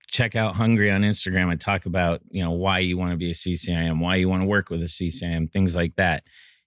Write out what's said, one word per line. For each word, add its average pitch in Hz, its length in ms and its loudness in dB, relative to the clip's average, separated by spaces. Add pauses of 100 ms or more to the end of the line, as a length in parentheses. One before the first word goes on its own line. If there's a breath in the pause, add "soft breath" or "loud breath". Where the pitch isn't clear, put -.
check 117 280 0
out 98 200 0
Hungry 110 340 4
on 98 120 4
Instagram, 92 480 2
I 85 60 0
talk 95 300 -2
about, 87 360 0 (100)
you 95 100 -4
know, 85 100 0
why 92 280 0
you 90 180 0
wanna 90 200 -2
be 85 120 -4
a 85 60 -4
C 90 200 -4
C 87 180 -4
I 82 100 0
M, 80 160 0
why 90 160 0
you 92 120 2
wanna 92 180 0
work 101 260 0
with 85 100 -2
a 85 60 -4
C 85 240 -4
C - 160 -8
I - 20 -4
M, 82 180 -2
things 92 280 0
like 87 220 -2
that. 87 260 0 (440 soft breath)